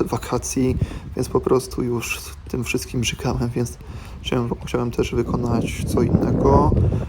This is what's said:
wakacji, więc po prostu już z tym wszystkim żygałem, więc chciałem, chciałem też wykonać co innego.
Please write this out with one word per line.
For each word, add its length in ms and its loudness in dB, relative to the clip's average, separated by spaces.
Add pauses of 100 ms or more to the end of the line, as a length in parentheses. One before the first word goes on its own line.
wakacji, 720 0 (400)
więc 120 -2
po 120 0
prostu 420 0
już 380 -4
z 160 -12 (140)
tym 140 -4
wszystkim 400 -2
żygałem, 440 -2
więc 300 -2 (440)
chciałem, 280 0 (140)
chciałem 260 0
też 240 0
wykonać 720 0
co 160 2
innego. 680 4 (380)